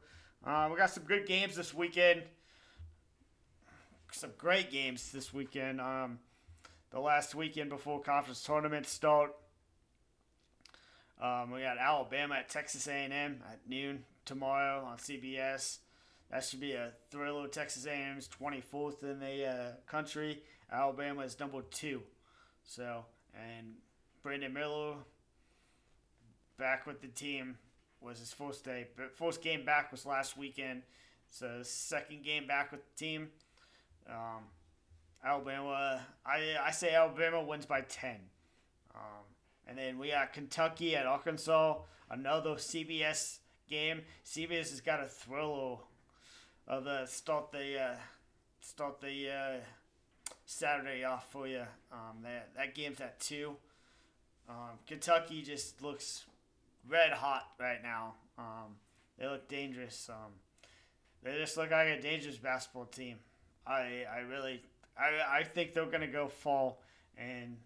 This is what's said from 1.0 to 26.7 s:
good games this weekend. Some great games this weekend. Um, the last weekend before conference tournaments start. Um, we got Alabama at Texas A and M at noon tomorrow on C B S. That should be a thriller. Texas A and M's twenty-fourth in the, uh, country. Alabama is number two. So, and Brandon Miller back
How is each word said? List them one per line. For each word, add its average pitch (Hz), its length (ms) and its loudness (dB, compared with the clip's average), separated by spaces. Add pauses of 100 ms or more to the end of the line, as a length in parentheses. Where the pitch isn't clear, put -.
good 202 240 4
games 185 300 4
this 170 180 -4
weekend. 170 480 8 (1900)
Some - 260 -8
great 185 320 4
games 131 420 -2
this 135 220 -8
weekend. 135 460 -2
Um, 127 400 -2 (680)
the - 80 -6
last 147 360 4
weekend 151 360 -2
before 143 300 -4
conference 143 420 2
tournaments 151 480 2
start. 147 440 6 (1900)
Um, 123 300 0
we 127 100 -6
got 127 180 0
Alabama 139 580 4
at 127 120 -2
Texas 147 380 -4
A 147 60 -4
and 139 200 -2
M 143 300 -2 (100)
at - 160 -16
noon 135 360 -4 (200)
tomorrow 139 600 2
on 120 140 -8
C 139 180 -8
B 131 200 -6
S. 131 440 -2 (500)
That 131 120 -2
should 131 180 -4
be 139 120 -2
a 120 200 -4 (180)
thriller. 143 360 -2
Texas 139 400 -6
A 151 40 -2
and 139 260 -4
M's 131 100 -10
twenty-fourth 143 760 -6
in 139 180 -6
the, 135 260 -2
uh, 123 260 -2 (140)
country. 151 560 -4 (300)
Alabama 139 500 0
is 127 160 -6
number 135 220 -6 (100)
two. 135 320 -4 (640)
So, 120 400 -8 (300)
and 113 400 -14 (480)
Brandon 139 300 -4
Miller 151 420 -2 (1600)
back 135 280 0